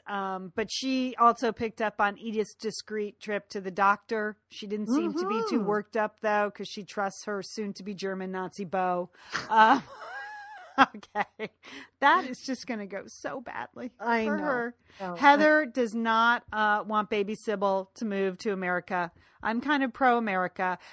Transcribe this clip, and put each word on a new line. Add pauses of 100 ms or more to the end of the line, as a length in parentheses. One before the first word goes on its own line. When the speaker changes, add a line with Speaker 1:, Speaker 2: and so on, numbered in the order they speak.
Speaker 1:
um,
but
she
also
picked
up
on
Edith's
discreet
trip
to
the
doctor. (140)
She
didn't
seem
to
be
too
Speaker 2:
Mm-hmm.
Speaker 1:
worked
up,
though,
'cause
she
trusts
her
soon-to-be
German
Nazi
beau. (400)
Uh,
<laughs> (800)
<laughs>
Okay. (500)
That
is
just
gonna
go
so
badly
Speaker 2:
I
Speaker 1:
for
Speaker 2:
know.
Speaker 1:
her. (240)
Speaker 2:
No,
I
Speaker 1:
Heather
does
not, (100)
uh,
want
baby
Sybil
to
move
to
America. (300)
I'm
kind
of
pro-America. (160)